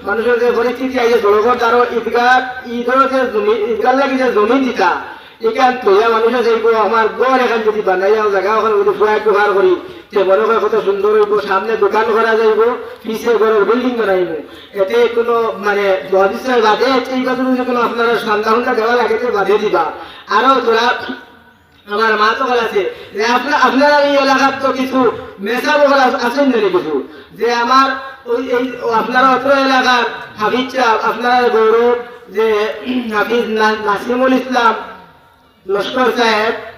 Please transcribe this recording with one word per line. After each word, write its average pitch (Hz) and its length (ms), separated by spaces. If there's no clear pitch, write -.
মানুষের 220 360
যে 240 120
পরিস্থিতি 254 480
আছে, 233 220
সড়কের 214 360
দ্বারও 240 240
ঈদগাহ, 240 360
ঈদের 240 300
যে 262 100
জমি, 208 200
ঈদগাহ 226 240
লাগি 269 220
যে 262 140
জমি 226 280
দিতা, 220 300
এখান 247 440
তৈয়া 202 240
মানুষ 226 240
আছে, 233 160
এইগো 226 260
আমার 220 320
ঘর 254 220
এখান 226 260
যদি 214 160
বানাইয়া 196 480
জায়গা 196 260
ওখানে 214 220
যদি 202 120
ফুয়া 214 120
একটু 214 200
ভার 202 220
করি, 185 220
তে 202 120
মনে 190 180
হয় 220 180
কত 208 260
সুন্দর 202 260
হইব, 208 360
সামনে 202 300
দোকান 202 260
করা 226 220
যাইব, 220 400
পিছে 220 300
ঘরের 214 320
বিল্ডিং 247 240
বানাইব। 190 460
এতে 226 420
কোনো 233 420
মানে 202 440
দোয়া 190 160
দিছে 240 340
বাদে, 214 240
এই 262 380
কথা 254 200
যদি 254 220
কোনো 240 160
আপনারা 233 380
সন্ধ্যা 214 340
ফন্দা 240 200
দেওয়া 226 220
লাগে, 226 220
তে 247 140
বাদে 202 260
দিবা। 208 340
আরো 247 380
তোরা 226 280
আমার 214 200
মা 214 160
তো 269 60
বলেছে 202 440
যে 202 120
আপনা-, 254 360
আপনারা 277 380
এই 285 160
এলাকার 269 360
তো 262 100
কিছু 254 400
মেসা 247 380
বগল 277 220
আছ-, 254 260
আছেন 269 260
জানি 208 180
কিছু, 151 380
যে 220 220
আমার 262 360
ওই 254 240
এই, 254 220
ও 233 80
আপনারা 247 400
অত্র 254 220
এলাকার 262 520
হাফিজ 240 380
সাহেব, 233 280
আপনারা 240 460
গৌরব 226 460
যে 214 440
হাফিজ 226 320
না-, 214 380
নাসিমুল 247 480
ইসলাম 233 400
লস্কর 220 500
সাহেব 220 360